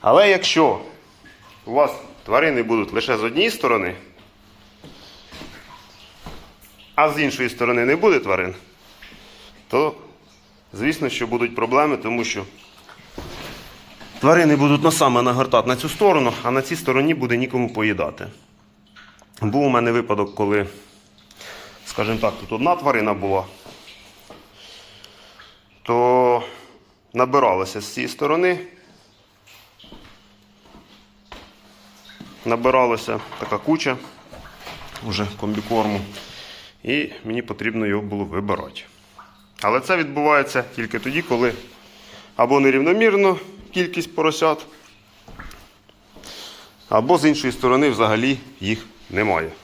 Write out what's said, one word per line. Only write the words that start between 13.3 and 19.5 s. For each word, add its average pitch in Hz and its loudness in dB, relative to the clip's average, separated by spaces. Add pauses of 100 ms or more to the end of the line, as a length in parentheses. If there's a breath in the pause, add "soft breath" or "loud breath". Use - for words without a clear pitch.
тварини 156 6
будуть 143 4
на 160 6
саме 131 2
нагортати 127 2
на 127 2
цю 147 -6
сторону, 156 4 (100)
а 120 0
на 131 2
цій 170 -6
стороні 139 0
буде 123 0
нікому 123 -2
поїдати. 95 -2 (1120 loud breath)
Був 117 0